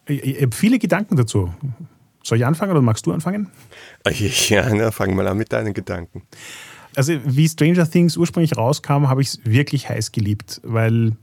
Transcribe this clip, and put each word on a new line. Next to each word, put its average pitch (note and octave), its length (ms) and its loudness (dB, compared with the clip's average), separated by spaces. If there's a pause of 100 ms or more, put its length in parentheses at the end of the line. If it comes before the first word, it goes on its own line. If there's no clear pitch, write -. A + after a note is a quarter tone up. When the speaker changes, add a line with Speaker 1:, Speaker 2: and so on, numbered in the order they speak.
Speaker 1:
ich, C#3+ 160 -4
ich C3+ 180 -4
habe B2 120 0
viele A#3 240 2
Gedanken F#3+ 380 0
dazu. G2+ 380 0 (680)
Soll A2+ 140 0
ich A#2+ 80 2
anfangen E3 260 -2
oder D#3 100 4
magst A2+ 240 0
du E3+ 80 -2
anfangen? F#3 360 -4 (540)
Speaker 2:
<laughs> - 60 0 (400)
Ja, G#2+ 240 4
na, A2 180 2
fang G2 240 -2
mal F#2+ 120 0
an G2 100 -2
mit A2 160 -4
deinen A2 200 -2
Gedanken. F#2 500 -8 (720)
Speaker 1:
Also C#3 180 0 (100)
wie C#3+ 240 2
Stranger E3 420 2
Things F3 280 2
ursprünglich E3 400 0
rauskam, C#3+ 500 0
habe C3 140 2
ich C3+ 80 0
es - 140 -10
wirklich C3 460 0
heiß A2+ 220 -6
geliebt, G#2 520 -4
weil A2+ 600 0